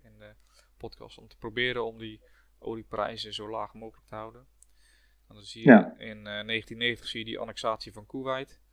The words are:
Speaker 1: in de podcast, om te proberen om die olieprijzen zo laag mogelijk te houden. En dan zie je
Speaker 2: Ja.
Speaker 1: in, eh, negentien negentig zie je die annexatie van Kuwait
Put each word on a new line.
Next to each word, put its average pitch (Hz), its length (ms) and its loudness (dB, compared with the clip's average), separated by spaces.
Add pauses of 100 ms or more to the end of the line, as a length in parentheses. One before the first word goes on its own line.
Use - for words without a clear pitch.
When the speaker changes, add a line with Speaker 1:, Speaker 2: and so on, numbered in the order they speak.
Speaker 1:
in 110 160 -20
de 107 140 -20 (440)
podcast, - 400 -14
om 113 100 -20
te - 100 -20
proberen 120 480 0
om 113 120 -8
die 110 240 -12 (380)
olieprijzen 110 720 -6
zo 107 160 -8
laag 107 240 -6
mogelijk 113 340 -18
te - 80 -14
houden. 117 320 -14 (800)
En 104 80 -20
dan 104 80 -20
zie 113 200 -14
je 131 60 10
Speaker 2:
Ja. 104 280 12
Speaker 1:
in, 107 300 -16
eh, 104 160 -6
negentien 113 340 -4
negentig 117 300 -2
zie 117 120 -8
je 113 60 -6
die 113 140 -8
annexatie 113 540 -6
van 104 120 -18
Kuwait 131 560 -8 (120)